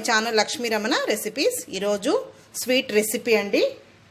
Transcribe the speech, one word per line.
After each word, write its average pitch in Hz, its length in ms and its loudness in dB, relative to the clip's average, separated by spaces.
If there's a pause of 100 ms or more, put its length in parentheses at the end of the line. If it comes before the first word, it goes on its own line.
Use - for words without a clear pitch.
channel 226 320 2
లక్ష్మీ 233 360 -2
రమణ 220 200 0 (160)
రెసిపీస్. 294 480 -2 (180)
ఈరోజు 202 360 0 (480)
స్వీట్ 254 360 2
రెసిపీ 220 440 0
అండి, 202 200 0 (500)